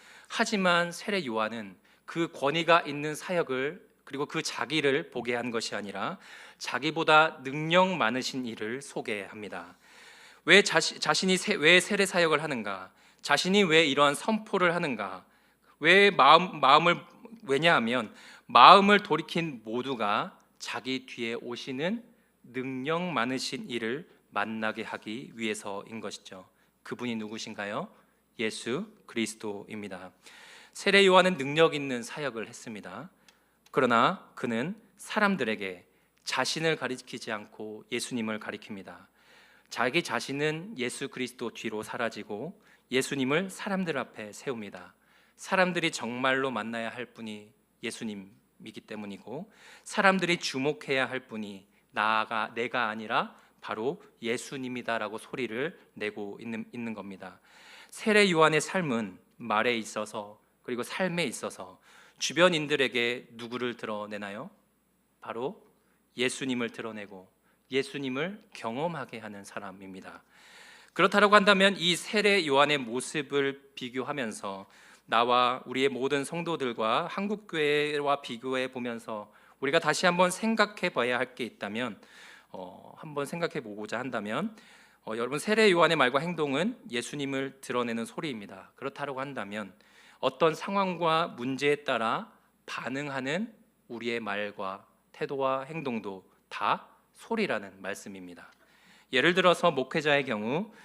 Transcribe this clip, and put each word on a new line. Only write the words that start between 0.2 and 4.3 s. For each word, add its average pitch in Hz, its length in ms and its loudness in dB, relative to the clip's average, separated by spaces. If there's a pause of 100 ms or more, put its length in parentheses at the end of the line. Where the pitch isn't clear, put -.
하지만 185 640 0
세례 190 320 -6
요한은 110 500 -4 (300)
그 165 280 -4
권위가 165 500 4
있는 147 320 -6
사역을, 147 680 -4 (220)
그리고 139 220 -6
그 160 160 -4